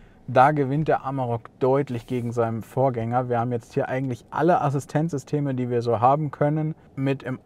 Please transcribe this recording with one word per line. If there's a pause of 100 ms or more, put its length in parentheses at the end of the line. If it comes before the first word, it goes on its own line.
(260)
da
gewinnt
der
Amarok (180)
deutlich
gegen
seinen
Vorgänger.
Wir
haben
jetzt
hier
eigentlich
alle
Assistenzsysteme,
die
wir
so
haben
können, (220)
mit
im